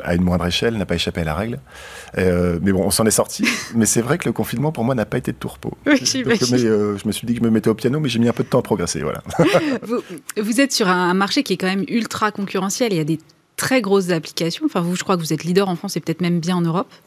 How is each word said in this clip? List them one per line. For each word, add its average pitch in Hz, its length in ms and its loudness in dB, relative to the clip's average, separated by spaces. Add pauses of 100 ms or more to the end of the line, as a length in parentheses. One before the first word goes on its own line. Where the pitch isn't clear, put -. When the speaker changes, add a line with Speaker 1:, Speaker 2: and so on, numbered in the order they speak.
Speaker 1:
à 87 100 0
une 90 80 2
moindre 87 220 2
échelle, 113 320 0
n'a 92 80 -2
pas 90 100 -2
échappé 85 260 -2
à 82 40 -2
la 78 100 -2
règle. 113 240 -6 (580)
Euh, 90 440 2
mais 98 100 2
bon, 92 120 2
on 98 80 0
s'en 110 140 2
est 107 60 4
sorti. - 340 0 (140)
Speaker 2:
<laughs> - 160 -8
Speaker 1:
Mais 113 100 4
c'est 110 160 2
vrai 131 160 0
que - 80 -4
le 120 80 0
confinement, 131 380 -2
pour 120 120 -4
moi, 131 120 2
n'a 107 100 0
pas - 120 -4
été 127 160 -4
de - 40 -12
tout 123 120 -8
repos. - 240 -10 (120)
Speaker 2:
Oui, 294 140 4
Speaker 1:
Donc, 262 60 -10
Speaker 2:
j'imagine. 226 460 0
Speaker 1:
mais, 123 140 4
euh, 104 320 2
je - 100 -6
me 104 40 0
suis 110 160 -6
dit 120 60 2
que 117 60 -2
je 110 40 0
me 117 80 4
mettais 110 180 2
au 107 60 4
piano, 127 240 0
mais 147 100 -2
j'ai 117 100 -2
mis 120 100 4
un 117 40 2
peu 127 100 -2
de - 60 -8
temps 127 100 4
à - 40 0
progresser, 90 380 -2
voilà. 76 200 -4 (160)
<laughs> 302 460 2
Speaker 2:
Vous, 226 180 -4 (400)
vous 226 200 0
êtes 277 100 4
sur 214 160 0
un, 180 220 2
un 180 40 2
marché 196 300 2
qui - 100 -2
est 175 40 -4
quand 185 100 -2
même 190 200 -2
ultra 220 440 -2
concurrentiel. 202 600 -2
Il 175 40 2
y 156 40 2
a - 20 0
des 151 160 0 (360)
très 262 260 0
grosses 196 300 2
applications. 170 540 -2
Enfin, 208 160 0
vous, 175 140 0
je - 80 -6
crois 196 140 2
que 170 40 -2
vous 160 120 -2
êtes 151 100 -4
leader 185 260 2
en 175 60 0
France 185 220 -6
et - 20 -4
peut-être 160 220 -4
même 175 180 2
bien 175 180 -2
en 175 40 2
Europe. 170 280 0 (180)